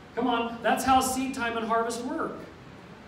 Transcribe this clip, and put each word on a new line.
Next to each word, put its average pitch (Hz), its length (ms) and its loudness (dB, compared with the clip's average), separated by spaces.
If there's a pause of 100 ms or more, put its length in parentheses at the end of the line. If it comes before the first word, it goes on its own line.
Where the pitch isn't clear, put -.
(160)
Come 240 100 0
on, 226 380 0
that's 240 220 2
how 262 160 8
seed 262 320 0
time 233 240 -2
and 220 100 -2
harvest 233 380 2
work. 311 320 -6 (720)